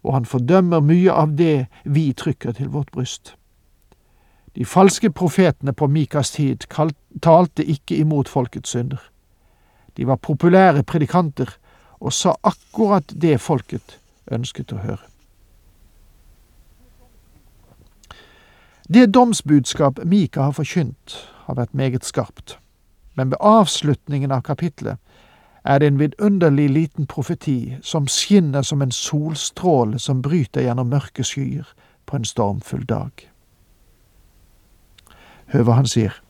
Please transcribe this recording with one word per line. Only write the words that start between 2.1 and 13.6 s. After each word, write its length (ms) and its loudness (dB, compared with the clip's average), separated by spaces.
trykker 400 -6
til 160 -8
vårt 240 -8
bryst. 440 -10
De 80 -4
falske 460 4
profetene 640 0
på 140 -2
Mikas 440 0
tid 260 -2
kal-, 260 -2
talte 420 4
ikke 320 -4
imot 320 0
folkets 420 -6
synder. 300 -6
De 100 -4
var 100 0
populære 680 4
predikanter 760 -2
og 120 -6
sa 300 0
akkurat 720 -2
det 180 2
folket 600 -6